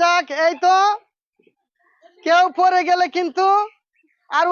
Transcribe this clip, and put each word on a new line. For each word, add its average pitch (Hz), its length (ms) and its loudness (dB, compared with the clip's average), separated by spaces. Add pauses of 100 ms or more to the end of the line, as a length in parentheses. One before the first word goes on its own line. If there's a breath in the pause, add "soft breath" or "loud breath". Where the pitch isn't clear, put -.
যাক, 349 240 0 (220)
এই 339 80 0 (100)
তো 370 120 2 (1500)
কেউ 339 220 2 (140)
পড়ে 359 300 2
গেলে 359 180 0 (100)
কিন্তু 359 300 -2 (840)
আর 311 220 -2